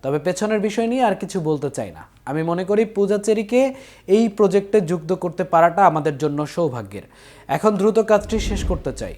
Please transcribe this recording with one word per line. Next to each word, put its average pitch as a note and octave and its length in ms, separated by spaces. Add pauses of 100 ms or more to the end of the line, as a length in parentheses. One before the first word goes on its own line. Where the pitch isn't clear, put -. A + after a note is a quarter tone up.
তবে C#3+ 180
পেছনের G#3 400
বিষয় G#3+ 280
নিয়ে B3+ 160
আর G3+ 120
কিছু F#3+ 240
বলতে D3+ 300
চাই A2 220
না। D#2 120 (220)
আমি D3+ 180
মনে E3+ 200
করি G#3 220
পূজা G3+ 320
চেরিকে A3+ 560 (340)
এই A3 200
প্রজেক্টে G3+ 540
যুক্ত E3 320
করতে F3+ 300
পারাটা E3+ 420
আমাদের D#3 320
জন্য D3 280
সৌভাগ্যের। A#2+ 560 (460)
এখন D#3 240
দ্রুত G3 280
কাজটি G#3+ 400
শেষ - 260
করতে D#3 280
চাই। F#2+ 240